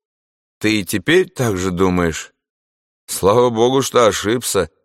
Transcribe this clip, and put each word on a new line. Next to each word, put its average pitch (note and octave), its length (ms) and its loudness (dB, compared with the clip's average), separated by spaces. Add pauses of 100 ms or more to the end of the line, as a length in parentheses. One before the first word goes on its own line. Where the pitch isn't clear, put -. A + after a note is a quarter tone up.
(600)
Ты G#2+ 200 -2
и F#2 60 -6
теперь D#3+ 420 0
так A2 300 -4
же F#2 120 -2
думаешь? F2+ 600 0 (760)
Слава A#2 440 2
богу, B2 320 2
что A#2+ 240 2
ошибся. G2 640 -2 (140)